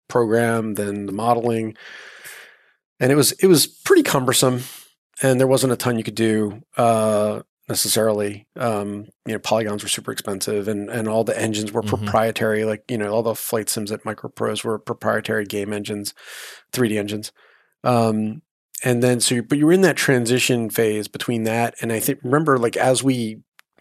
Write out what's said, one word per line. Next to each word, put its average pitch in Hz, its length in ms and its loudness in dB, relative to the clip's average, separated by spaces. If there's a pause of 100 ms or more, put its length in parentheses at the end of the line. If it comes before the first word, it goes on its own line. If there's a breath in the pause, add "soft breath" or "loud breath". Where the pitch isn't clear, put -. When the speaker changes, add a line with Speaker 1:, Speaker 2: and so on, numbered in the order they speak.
Speaker 1:
program 113 640 2
than 101 320 -4
the 98 80 -8
modeling. 113 640 0 (1200 loud breath)
And 131 140 4
it - 20 4
was, 147 180 4
it - 140 2
was 165 180 8
pretty - 380 4
cumbersome, 127 600 2 (580 loud breath)
and 131 180 4
there 131 80 6
wasn't 131 260 4
a 113 40 -4
ton 120 200 0
you 110 60 -2
could 107 120 -8
do, 110 460 0 (140)
uh, 110 680 2 (280)
necessarily. 107 840 -2
Um, 104 540 -4 (180)
you 113 60 -4
know, 104 60 -4
polygons 107 440 -2
were 101 60 -10
super - 220 -6
expensive, 104 560 -4
and, 104 220 -4
and 113 180 -4
all 110 160 2
the 113 160 -2
engines 107 320 -2
were 113 120 -2
Speaker 2:
Mm-hmm. 104 220 -2
Speaker 1:
proprietary. 110 600 0
Like, 107 240 -4
you 120 80 -2
know, 104 140 -2
all 113 120 0
the 110 120 -2
flight - 340 -4
sims 107 220 -4
at 107 120 -8
Microprose 110 600 -6
were 110 160 -4
proprietary 110 640 -2
game 101 280 -6
engines, 104 400 -8 (580 loud breath)
three 123 160 2
D 107 100 0
engines. 104 340 -6 (520 soft breath)
Um, 110 580 0 (420)
and 123 200 2
then, 123 160 4
so 123 160 0
you, 120 80 -2
but 143 140 0
you 147 100 2
were 170 60 6
in 190 80 6
that 165 160 4
transition 120 720 2
phase 107 380 0
between 117 360 -4
that, 117 380 0
and 117 100 -4
I 110 80 -2
think, 131 240 -2
remember, 143 340 2
like, 117 200 0
as 123 260 2
we 117 380 -2 (400)